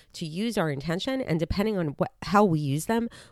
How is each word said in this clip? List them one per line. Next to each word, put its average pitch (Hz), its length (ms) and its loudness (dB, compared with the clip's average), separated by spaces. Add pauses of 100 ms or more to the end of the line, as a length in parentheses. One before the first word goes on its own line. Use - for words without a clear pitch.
(140)
to - 120 -8
use 202 340 -2
our 160 100 2
intention, 170 520 -2
and 160 180 0
depending 202 380 0
on 165 100 0 (100)
what, - 140 -2 (100)
how 202 240 6
we 160 140 4
use 147 260 -2
them, 233 240 0 (220)